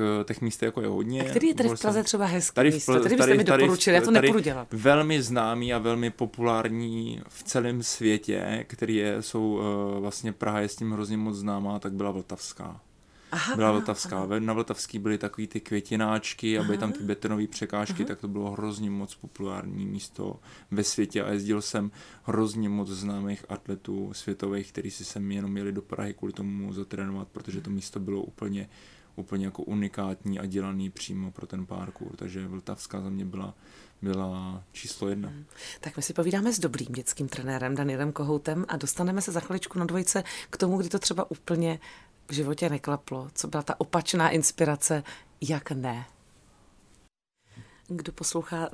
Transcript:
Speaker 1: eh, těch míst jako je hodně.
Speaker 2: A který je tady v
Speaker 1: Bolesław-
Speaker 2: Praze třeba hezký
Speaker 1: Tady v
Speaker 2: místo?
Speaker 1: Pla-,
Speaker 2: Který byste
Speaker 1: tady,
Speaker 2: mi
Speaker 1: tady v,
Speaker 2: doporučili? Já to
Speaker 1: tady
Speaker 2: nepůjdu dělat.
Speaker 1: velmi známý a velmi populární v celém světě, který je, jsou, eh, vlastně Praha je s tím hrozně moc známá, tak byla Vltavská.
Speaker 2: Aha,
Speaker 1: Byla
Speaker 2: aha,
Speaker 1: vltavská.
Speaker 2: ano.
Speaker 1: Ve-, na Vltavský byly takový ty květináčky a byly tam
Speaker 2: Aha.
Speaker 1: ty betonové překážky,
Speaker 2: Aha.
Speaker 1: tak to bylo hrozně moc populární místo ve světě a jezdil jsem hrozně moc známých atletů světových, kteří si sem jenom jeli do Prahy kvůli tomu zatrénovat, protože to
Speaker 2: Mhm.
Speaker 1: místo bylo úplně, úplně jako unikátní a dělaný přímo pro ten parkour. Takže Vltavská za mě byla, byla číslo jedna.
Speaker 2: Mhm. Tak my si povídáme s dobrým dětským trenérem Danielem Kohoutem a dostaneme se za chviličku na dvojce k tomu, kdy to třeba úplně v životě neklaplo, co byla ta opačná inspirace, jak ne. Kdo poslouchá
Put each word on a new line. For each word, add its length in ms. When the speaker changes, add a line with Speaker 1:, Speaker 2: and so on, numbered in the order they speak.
Speaker 1:
eh, 20
těch 180
míst 220
jako 180
je 60
hodně. 340
Speaker 2:
A 80
který 180
je 60
tady 160
v 20
Speaker 1:
Bolesław- 100
Speaker 2:
Praze 220
třeba 220
hezký 300
Speaker 1:
Tady 160
v 20
Speaker 2:
místo? 180
Speaker 1:
Pla-, 80
Speaker 2:
Který 160
byste 120
Speaker 1:
tady, 100
Speaker 2:
mi 60
Speaker 1:
tady 200
v, 20
Speaker 2:
doporučili? 300
Já 60
to 100
Speaker 1:
tady 160
Speaker 2:
nepůjdu 160
dělat. 280
Speaker 1:
velmi 520
známý 500
a 40
velmi 320
populární 1160
v 160
celém 400
světě, 840
který 280
je, 260
jsou, 400
eh, 380
vlastně 340
Praha 260
je 100
s 60
tím 160
hrozně 260
moc 200
známá, 420
tak 140
byla 180
Vltavská. 680
Speaker 2:
Aha, 240
Speaker 1:
Byla 140
Speaker 2:
aha, 80
Speaker 1:
vltavská. 400
Speaker 2:
ano. 100
Speaker 1:
Ve-, 120
na 140
Vltavský 460
byly 180
takový 300
ty 120
květináčky 1000
a 40
byly 140
tam 120
Speaker 2:
Aha. 80
Speaker 1:
ty 60
betonové 440
překážky, 560
Speaker 2:
Aha. 40
Speaker 1:
tak 140
to 60
bylo 240
hrozně 380
moc 260
populární 680
místo 540
ve 120
světě 400
a 80
jezdil 300
jsem 300
hrozně 460
moc 200
známých 600
atletů 640
světových, 580
kteří 200
si 140
sem 260
jenom 260
jeli 140
do 100
Prahy 320
kvůli 200
tomu 400
zatrénovat, 540
protože 340
to 80
Speaker 2:
Mhm. 60
Speaker 1:
místo 240
bylo 220
úplně, 480
úplně 300
jako 180
unikátní 760
a 60
dělaný 440
přímo 420
pro 160
ten 180
parkour. 500
Takže 320
Vltavská 540
za 80
mě 160
byla, 280
byla 680
číslo 380
jedna. 200
Speaker 2:
Mhm. 160
Tak 180
my 60
si 100
povídáme 400
s 60
dobrým 320
dětským 360
trenérem 480
Danielem 360
Kohoutem 560
a 100
dostaneme 440
se 100
za 80
chviličku 400
na 60
dvojce 380
k 80
tomu, 200
kdy 120
to 100
třeba 320
úplně 480
v 40
životě 360
neklaplo, 640
co 140
byla 160
ta 180
opačná 480
inspirace, 720
jak 300
ne. 340
Kdo 240
poslouchá 640